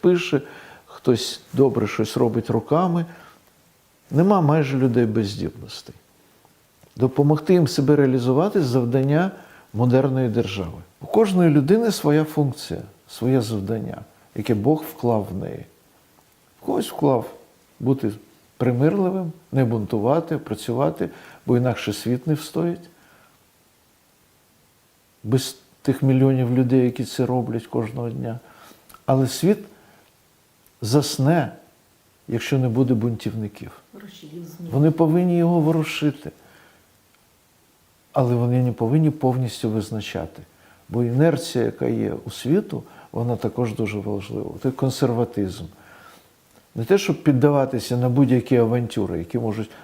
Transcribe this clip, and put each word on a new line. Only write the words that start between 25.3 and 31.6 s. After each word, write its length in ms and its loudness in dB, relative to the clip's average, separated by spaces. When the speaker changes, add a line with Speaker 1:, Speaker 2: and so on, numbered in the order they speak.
Speaker 1:
тих 200 -2
мільйонів 560 4
людей, 260 4
які 200 -2
це 220 -2
роблять 400 -4
кожного 440 -6
дня. 280 -8
Але 200 2
світ 320 0
засне, 720 2